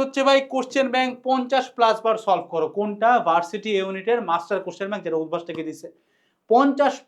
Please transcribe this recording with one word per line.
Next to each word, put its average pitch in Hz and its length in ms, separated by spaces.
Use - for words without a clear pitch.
হচ্ছে 269 240
ভাই 277 120
কোশ্চেন 262 420
ব্যাংক 254 160
পঞ্চাশ 254 380
plus 226 300
বার 220 100
সলভ 175 280
করো। 156 140
কোনটা? 208 320
ভার্সিটি 208 500
ইউনিটের 190 400
মাস্টার 170 360
কোশ্চেন 180 240
ব্যাংক, 202 160
যেটা 160 180
উদ্ভাস 170 260
থেকে 160 180
দিছে। 156 200
পঞ্চাশ 277 440